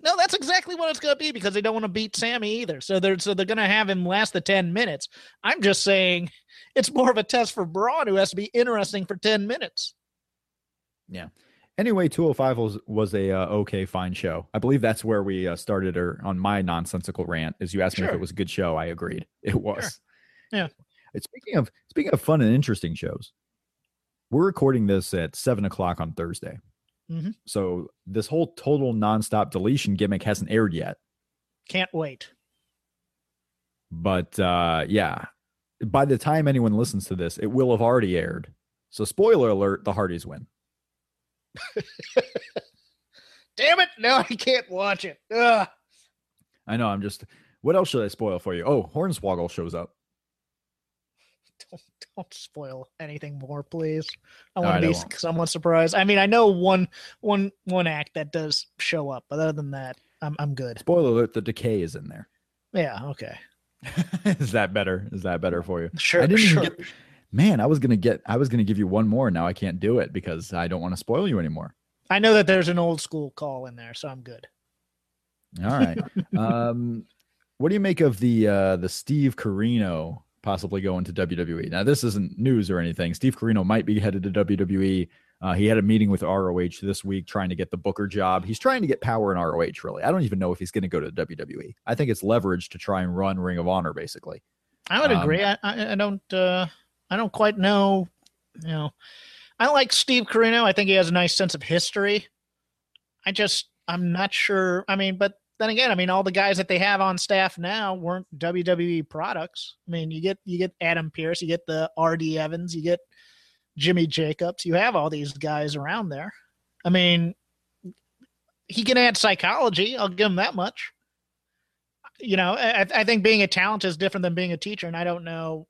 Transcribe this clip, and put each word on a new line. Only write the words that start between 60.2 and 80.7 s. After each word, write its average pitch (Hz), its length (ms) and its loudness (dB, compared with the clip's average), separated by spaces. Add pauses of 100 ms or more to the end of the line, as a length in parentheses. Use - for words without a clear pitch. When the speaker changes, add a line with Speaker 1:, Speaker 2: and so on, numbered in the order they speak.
Speaker 1:
I'm, 151 200 -4
I'm 143 160 -2
good. 123 240 -8
Speaker 2:
Spoiler 170 300 4
alert: 117 240 4
the 113 60 0
Decay 107 420 -2
is 82 120 -4
in - 140 -12
there. 104 200 -16 (440)
Speaker 1:
Yeah, 143 320 -2
okay. - 340 -12 (460)
Speaker 2:
<laughs> - 400 -4
Is 147 280 0
that 101 200 2
better? 98 400 -2
Is 95 100 -8
that 90 180 -2
better 87 220 -2
for 87 200 -6
you? 82 140 -8
Speaker 1:
Sure, 170 260 2
Speaker 2:
I 139 40 4
didn't 208 140 4
even 196 120 6
Speaker 1:
sure. 151 100 4
Speaker 2:
get, - 180 -4 (520)
man, 151 280 4
I 110 60 2
was 151 120 4
gonna 120 180 4
get, 113 300 2
I 110 100 0
was 135 120 2
gonna 117 160 2
give 101 140 0
you 101 80 0
one 107 200 2
more. 113 240 2
Now 82 160 0
I 90 60 -2
can't 90 260 -4
do 110 200 2
it - 140 -2
because 85 400 -8
I 87 140 -2
don't 87 140 -4
wanna 87 160 -6
spoil 160 320 -2
you 117 100 0
anymore. 78 360 -6 (360)
Speaker 1:
I 190 80 2
know 220 160 8
that 202 120 8
there's 185 220 4
an 175 100 2
old 170 220 0
school 147 320 -8
call 135 340 -10
in 120 100 -16
there, 117 180 -18
so 147 140 -12
I'm 131 140 -14
good. 117 240 -20 (1160)
Speaker 2:
All 104 80 0
right. 131 280 2 (200)
Speaker 1:
<laughs> 185 180 -4
Speaker 2:
Um, 117 680 -2 (540)
what 143 100 0
do 196 60 2
you 208 60 0
make 196 200 0
of 127 180 4
the, 113 300 4
uh, 95 280 4
the 90 120 -4
Steve 139 480 0
Corino 101 840 -2 (200)
possibly 98 380 -4